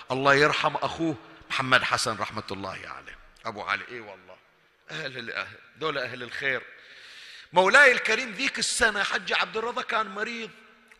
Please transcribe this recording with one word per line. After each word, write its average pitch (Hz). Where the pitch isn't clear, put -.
الله 135
يرحم 147
أخوه 151
محمد 127
حسن 117
رحمة 104
الله 95
عليه، -
أبو 104
علي. 98
إي 120
والله، 95
أهل 143
الأهل، 101
ذولا 147
أهل 123
الخير. 127
مولاي 233
الكريم، 220
ذيك 254
السنة 208
حج 185
عبد 175
الرضا 233
كان 220
مريض، 220